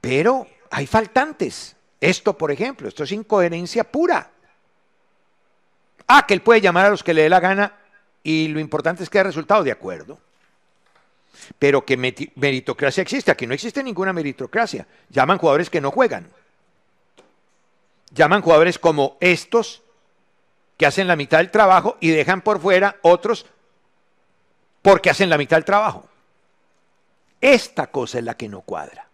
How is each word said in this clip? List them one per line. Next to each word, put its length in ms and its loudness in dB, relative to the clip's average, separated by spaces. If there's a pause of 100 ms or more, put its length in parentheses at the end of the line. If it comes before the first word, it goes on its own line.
Pero 460 -2 (240)
hay 160 -6
faltantes. 880 -4 (240)
Esto, 380 0
por 120 -4
ejemplo, 380 -8
esto 160 -10
es 80 -8
incoherencia 720 -2
pura. 460 -4 (1800)
Ah, 200 6
que 80 2
él 80 -4
puede 180 4
llamar 260 4
a 40 6
los 120 -4
que 120 -4
le 80 4
dé 60 4
la 120 6
gana 360 -2 (460)
y 260 -2
lo 120 -6
importante 420 -6
es 80 -12
que 80 0
haya 100 0
resultado, 340 -2
de 100 -2
acuerdo. 460 -12 (1400)
Pero 260 2
que 140 -2
meti-, 380 -8
meritocracia 640 -4
existe, 280 -4
aquí 160 -2
no 80 -6
existe 280 -8
ninguna 300 -6
meritocracia. 760 -8 (240)
Llaman 280 2
jugadores 300 2
que 120 -4
no 100 -4
juegan. 400 -2 (1800)
Llaman 320 2
jugadores 360 4
como 420 0
estos, 640 -2 (960)
que 80 2
hacen 220 -2
la 80 2
mitad 220 0
del 120 0
trabajo 500 4
y 100 0
dejan 300 0
por 200 -2
fuera 420 0
otros 420 2 (1400)
porque 300 4
hacen 180 0
la 80 2
mitad 200 0
del 80 0
trabajo. 440 -2 (1300)
Esta 480 2
cosa 300 -8
es 60 -8
la 120 -10
que 120 -12
no 140 -16
cuadra. 520 -14